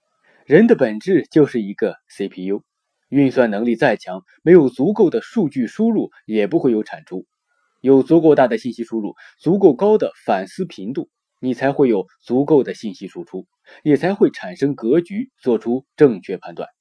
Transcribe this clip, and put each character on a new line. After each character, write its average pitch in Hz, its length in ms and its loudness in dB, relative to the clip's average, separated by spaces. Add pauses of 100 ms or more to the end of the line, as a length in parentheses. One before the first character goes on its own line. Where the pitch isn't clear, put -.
(460)
人 190 220 6
的 233 80 4
本 110 240 -4
质 180 320 0
就 151 140 4
是 123 140 -6
一 98 140 -10
个 95 220 -4 (120)
C 98 200 -10
P 92 160 -12
U， 98 180 -6 (460)
运 135 240 0
算 123 180 2
能 104 140 -4
力 120 100 -2
再 120 220 0
强， 92 260 -14 (220)
没 160 80 4
有 156 160 6
足 143 240 -2
够 208 180 2
的 113 100 -2
数 180 280 -4
据 123 180 -4
输 220 240 -2
入 170 220 -4 (120)
也 107 220 -2
不 160 140 -2
会 135 100 0
有 107 140 -2
产 80 200 -16
出， 92 220 -14 (540)
有 131 240 4
足 165 160 4
够 156 160 4
大 135 100 4
的 113 120 -4
信 120 140 -10
息 113 120 -10
输 113 160 -8
入， 101 160 -10 (240)
足 180 180 0
够 185 160 6
高 208 240 0
的 - 140 -4 (120)
反 95 220 -2
思 185 180 -12
频 101 280 -12
度， 160 180 -10 (300)
你 127 120 -6
才 135 200 -2
会 135 160 2
有 101 180 0 (160)
足 131 220 -2
够 147 180 2
的 101 120 -6
信 101 200 -12
息 95 140 -16
输 87 160 -14
出， 95 240 -16 (340)
也 147 140 2
才 180 180 -2
会 196 160 2
产 - 260 -14
生 139 200 -4
格 127 240 0
局， 104 320 -10 (100)
做 117 160 -2
出 120 260 -6 (120)
正 113 260 2
确 95 140 -10
判 87 180 -20
断。 82 140 -12 (120)